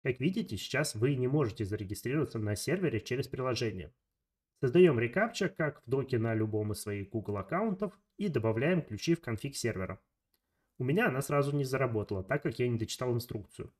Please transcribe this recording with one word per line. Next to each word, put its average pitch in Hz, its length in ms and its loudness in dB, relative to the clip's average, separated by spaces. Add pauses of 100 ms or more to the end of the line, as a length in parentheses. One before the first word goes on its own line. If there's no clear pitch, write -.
Как 131 160 -2
видите, 185 380 -2
сейчас - 380 -4
вы 127 200 2
не 127 140 0
можете 131 360 0
зарегистрироваться 107 720 -4
на 104 180 0
сервере 143 440 0
через 131 280 -4
приложение. 110 640 -4 (680)
Создаем 143 380 8
рекапча, 185 500 0
как - 360 -2
в 113 60 -16
доке 123 280 2
на 113 160 2
любом 107 380 0
из 104 80 -6
своих 101 300 -6
Google 104 280 -4
аккаунтов, 190 600 -2 (180)
и 202 120 -2
добавляем 131 540 2
ключи 151 320 0
в 165 60 -2
конфиг - 360 -6
сервера. 95 440 -4 (760)
У 135 60 -2
меня 185 240 2
она 131 140 0
сразу 143 340 0
не 143 80 2
заработала, 120 600 0
так 143 180 -2
как 131 160 -4
я 123 100 2
не 117 100 0
дочитал 120 360 -2
инструкцию. - 640 -8